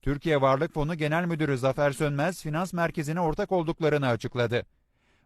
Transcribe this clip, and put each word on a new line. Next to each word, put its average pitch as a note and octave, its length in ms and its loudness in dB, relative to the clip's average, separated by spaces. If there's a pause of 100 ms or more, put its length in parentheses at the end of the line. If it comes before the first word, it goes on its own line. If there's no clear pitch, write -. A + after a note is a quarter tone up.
Türkiye C#3+ 380 0
Varlık C3+ 340 2
Fonu D#3 200 -2
Genel D#3 300 -2
Müdürü D#3 340 0
Zafer C3+ 340 2
Sönmez, D3+ 500 -2
Finans E3 300 -4
Merkezi'ne E3 480 -2
ortak F3 320 -2
olduklarını D#3 560 2
açıkladı. A#2+ 580 0 (600)